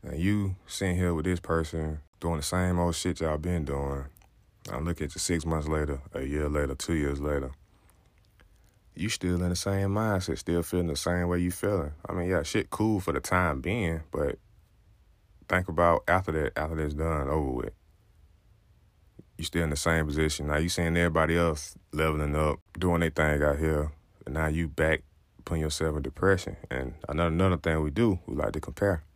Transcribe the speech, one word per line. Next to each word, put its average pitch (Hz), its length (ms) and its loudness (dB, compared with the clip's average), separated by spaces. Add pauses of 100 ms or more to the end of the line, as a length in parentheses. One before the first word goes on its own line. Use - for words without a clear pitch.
And 71 160 -6
you 98 380 0 (100)
sitting 90 300 -2
here 87 180 2
with 78 100 -2
this 90 140 0
person 78 600 -2 (180)
doing 85 180 -2
the 73 60 -4
same 90 340 0
old 87 160 2
shit 85 260 -2
y'all 78 200 0
been 82 260 -2
doing. 69 400 -4 (640)
I - 80 -6
look 85 240 -4
at 73 140 -6
you 95 40 -10
six 85 240 0
months 78 240 0
later, 73 340 0 (120)
a - 80 -4
year 73 280 -2
later, 71 260 0
two - 180 -2
years 71 260 0
later. 71 300 -2 (1500)
You 101 120 -2
still 90 340 0
in 90 60 2
the 90 80 0
same 98 320 0
mindset, 101 480 0
still 85 260 0
feeling 87 240 0
the 73 80 0
same 87 320 0
way 87 120 2
you 87 120 2
feeling. 87 400 0 (160)
I - 60 -4
mean, 90 160 -2
yeah, 85 140 2
shit - 260 -2
cool 107 320 2
for - 100 -2
the 69 80 0
time 87 400 2
being, 82 500 -2
but 73 300 -2 (1080)
think 90 180 2
about 85 400 4
after 90 240 2
that, 78 260 0
after 78 200 -2
that's 76 160 -2
done, 76 340 0
over 73 220 0
with. 62 240 -4 (1600)
You 80 60 -6
still 85 200 0
in 80 60 0
the 73 60 -2
same 80 300 2
position. 76 420 0
Now 76 120 0
you 85 100 0
seeing 82 260 0
everybody 82 400 2
else 82 400 0 (160)
leveling 76 460 0
up, 76 240 0 (180)
doing 85 220 2
their 82 80 2
thing 76 340 2
out 73 140 4
here, 76 340 0 (340)
and 67 80 -8
now 80 140 0
you 78 220 0
back 78 340 0 (400)
putting 80 180 -2
yourself 78 360 -2
in 73 40 -2
depression. 92 540 0 (160)
And 64 220 -4 (160)
another, 80 260 2
another 90 220 4
thing 80 260 0
we 76 60 0
do, 95 360 2
we - 100 -6
like - 180 0
to - 80 -4
compare. 95 420 0 (120)